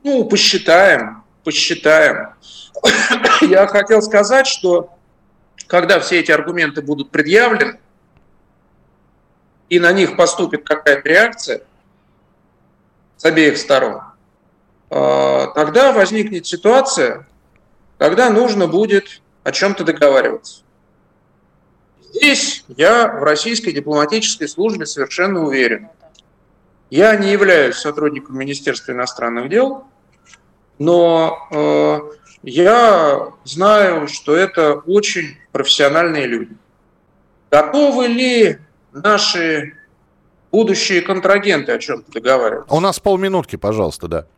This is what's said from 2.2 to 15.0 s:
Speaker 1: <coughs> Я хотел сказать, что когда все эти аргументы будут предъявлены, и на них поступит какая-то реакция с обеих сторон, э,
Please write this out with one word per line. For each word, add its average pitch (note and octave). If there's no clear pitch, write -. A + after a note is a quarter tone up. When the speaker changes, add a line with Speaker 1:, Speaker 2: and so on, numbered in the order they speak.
Speaker 1:
<coughs> -
Я G3
хотел G#3
сказать, G3+
что F3
когда F3+
все F3
эти D#3+
аргументы D3+
будут C#3
предъявлены, G3+
и E3+
на F3
них F#3+
поступит -
какая-то D3
реакция -
с -
обеих D#3
сторон, B2+
э, C3+